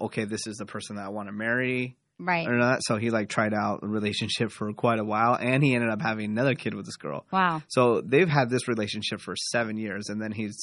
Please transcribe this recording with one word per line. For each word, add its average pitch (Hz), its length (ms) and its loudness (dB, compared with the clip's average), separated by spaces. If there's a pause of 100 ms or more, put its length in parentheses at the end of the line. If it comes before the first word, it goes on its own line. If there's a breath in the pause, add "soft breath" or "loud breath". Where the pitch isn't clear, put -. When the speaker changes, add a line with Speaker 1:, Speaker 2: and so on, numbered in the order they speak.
Speaker 1:
okay, 107 240 -4
this 104 220 -6
is 107 100 -8
the 104 80 -8
person 104 300 -10
that 101 100 -8
I 98 40 -8
wanna 101 220 -8
marry. 123 640 0 (200)
Speaker 2:
Right. 175 300 0
Speaker 1:
Or 120 100 2
not. 123 240 4
So 120 140 0
he, 113 140 0
like, 110 180 0
tried 107 260 2
out 104 300 0
a 95 40 -6
relationship 104 640 -2
for 107 240 -6
quite 117 260 2
a 104 40 -2
while, 110 320 4
and 131 260 2
he 135 140 6
ended 117 140 2
up 107 120 -2
having 110 300 -2
another 123 240 2
kid 110 180 -6
with 98 120 -8
this 85 100 -12
girl. 71 340 -8
Speaker 2:
Wow. 175 380 0
Speaker 1:
So 120 320 4
they've 139 300 4
had 139 200 4
this 127 200 0
relationship 107 500 -2
for 92 160 -8
seven 110 400 -4
years, 104 320 -6
and 107 140 -4
then 107 100 -6
he 104 180 -6 (140)